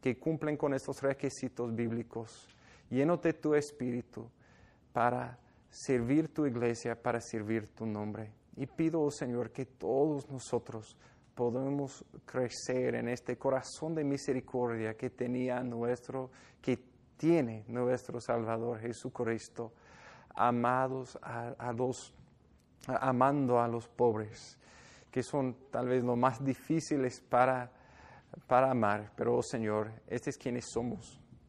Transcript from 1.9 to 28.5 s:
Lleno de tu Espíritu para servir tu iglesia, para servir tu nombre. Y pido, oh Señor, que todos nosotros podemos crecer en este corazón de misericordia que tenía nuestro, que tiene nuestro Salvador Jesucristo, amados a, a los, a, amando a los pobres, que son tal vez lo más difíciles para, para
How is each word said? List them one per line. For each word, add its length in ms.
Lleno 280
de 160
tu 200
Espíritu 760
para 460
servir 640
tu 140
iglesia, 520
para 220
servir 540
tu 100
nombre. 460
Y 100
pido, 360
oh 100
Señor, 400
que 140
todos 640
nosotros 680
podemos 720
crecer 720
en 140
este 280
corazón 580
de 80
misericordia 920
que 140
tenía 540
nuestro, 680
que 180
tiene 500
nuestro 520
Salvador 600
Jesucristo, 960
amados 840
a, 360
a 160
los, 400
a, 220
amando 500
a 80
los 200
pobres, 720
que 120
son 320
tal 160
vez 160
lo 120
más 280
difíciles 760
para, 500
para 240